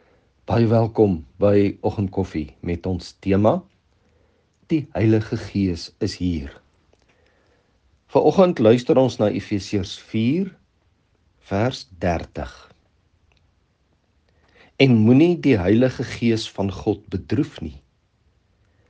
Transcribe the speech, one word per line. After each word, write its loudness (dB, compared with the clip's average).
Baie 2
welkom 2
by 2
Oggendkoffie -6
met -6
ons -8
tema, 2
Die -4
Heilige 0
Gees -4
is -6
hier. -4
Vanoggend 4
luister 4
ons 0
na 2
Efesiërs -6
vier, -2
vers -4
dertig. -6
"En 4
moenie 4
die 2
Heilige 2
Gees -4
van -6
God -4
bedroef -6
nie, -12